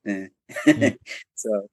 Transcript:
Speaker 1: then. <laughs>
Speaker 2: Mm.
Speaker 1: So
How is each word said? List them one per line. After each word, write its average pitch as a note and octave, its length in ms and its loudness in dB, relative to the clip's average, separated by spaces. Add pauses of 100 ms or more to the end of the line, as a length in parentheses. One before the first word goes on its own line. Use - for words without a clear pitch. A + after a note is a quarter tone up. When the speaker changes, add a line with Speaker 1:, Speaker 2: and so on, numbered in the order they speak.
Speaker 1:
then. F#2+ 260 -8 (180)
<laughs> - 180 -12
Speaker 2:
Mm. D3+ 300 6 (380)
Speaker 1:
So G#2 380 -4